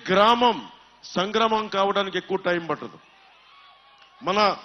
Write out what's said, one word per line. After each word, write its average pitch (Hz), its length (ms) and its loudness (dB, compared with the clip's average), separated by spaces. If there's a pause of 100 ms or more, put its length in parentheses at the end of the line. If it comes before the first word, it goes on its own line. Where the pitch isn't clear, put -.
గ్రామం 214 600 4 (340)
సంగ్రామం 214 640 -2
కావడానికి 196 500 -2
ఎక్కువ 185 200 -4
టైమ్ 175 320 -2
పట్టదు. 127 300 -8 (1200)
మన 190 420 2